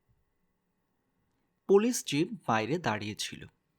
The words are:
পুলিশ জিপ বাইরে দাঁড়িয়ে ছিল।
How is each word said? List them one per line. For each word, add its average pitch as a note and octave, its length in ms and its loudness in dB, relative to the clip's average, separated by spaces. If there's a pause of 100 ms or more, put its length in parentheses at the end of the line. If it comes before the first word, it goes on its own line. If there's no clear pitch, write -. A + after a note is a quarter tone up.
(1700)
পুলিশ G#3+ 380 4
জিপ D3+ 220 0 (200)
বাইরে A2+ 300 0
দাঁড়িয়ে G#2+ 380 -4
ছিল। - 300 -10 (340)